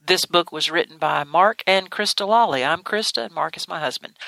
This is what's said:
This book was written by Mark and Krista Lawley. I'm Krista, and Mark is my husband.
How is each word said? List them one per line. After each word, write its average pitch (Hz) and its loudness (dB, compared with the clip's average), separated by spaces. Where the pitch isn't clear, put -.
This 185 2
book 175 0
was 156 -4
written 160 -2
by 151 0
Mark 170 2
and 190 2
Krista 202 -2
Lawley. 196 4
I'm 160 -2
Krista, 220 -4
and 170 -14
Mark 160 -4
is - -10
my 170 -8
husband. - -8